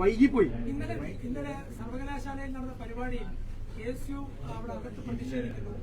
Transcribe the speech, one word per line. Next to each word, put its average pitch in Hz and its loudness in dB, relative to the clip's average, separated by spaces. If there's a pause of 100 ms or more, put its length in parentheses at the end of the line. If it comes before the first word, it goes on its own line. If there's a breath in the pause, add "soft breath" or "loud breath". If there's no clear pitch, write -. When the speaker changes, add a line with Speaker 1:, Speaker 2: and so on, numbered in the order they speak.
Speaker 1:
വൈകിപ്പോയി. 220 8 (200)
Speaker 2:
ഇന്നലെ, 285 0 (320)
ഇന്നലെ 285 -2 (260)
സർവകലാശാലയിൽ 269 -4
നടന്ന 254 -4
പരിപാടിയിൽ 240 -2 (480)
കെ 220 -6
എസ് 262 -4
യു 285 -2 (340)
അവിടെ 233 -4
അകത്ത് - -6
പ്രതിഷേധിക്കുന്നു, 120 -2 (100)